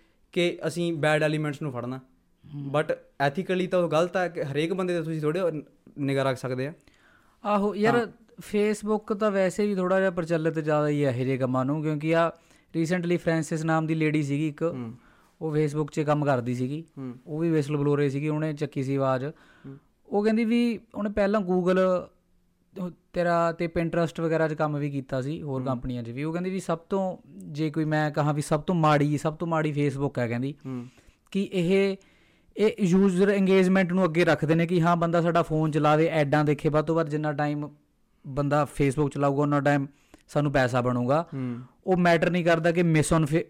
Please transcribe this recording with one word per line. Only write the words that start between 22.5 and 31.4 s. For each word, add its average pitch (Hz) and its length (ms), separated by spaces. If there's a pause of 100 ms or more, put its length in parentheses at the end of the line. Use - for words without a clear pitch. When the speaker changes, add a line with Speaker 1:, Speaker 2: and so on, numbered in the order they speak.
Speaker 2:
ਉਹ 180 100 (220)
ਤੇਰਾ 170 400
ਤੇ 170 140
Pinterest 165 560
ਵਗੈਰਾ 160 260
'ਚ 156 60
ਕੰਮ 147 240
ਵੀ 147 120
ਕੀਤਾ 135 300
ਸੀ, 151 220
ਹੋਰ 135 180
Speaker 1:
ਹੂੰ। 127 60
Speaker 2:
ਕੰਪਨੀਆਂ 127 360
'ਚ 117 80
ਵੀ। 131 140
ਉਹ 160 80
ਕਹਿੰਦੀ 180 180
ਵੀ 190 100
ਸਭ 165 180
ਤੋਂ, 190 400 (180)
ਜੇ 160 340
ਕੋਈ 156 140
ਮੈਂ 151 260
ਕਹਾਂ 147 240
ਵੀ 147 80
ਸਭ 151 180
ਤੋਂ 185 140
ਮਾੜੀ, 147 440
ਸਭ 156 160
ਤੋਂ 170 140
ਮਾੜੀ 156 400
Facebook 139 300
ਹੈ, 120 100
ਕਹਿੰਦੀ 123 260 (120)
Speaker 1:
ਹੂੰ। 123 200 (440)
Speaker 2:
ਕਿ 196 220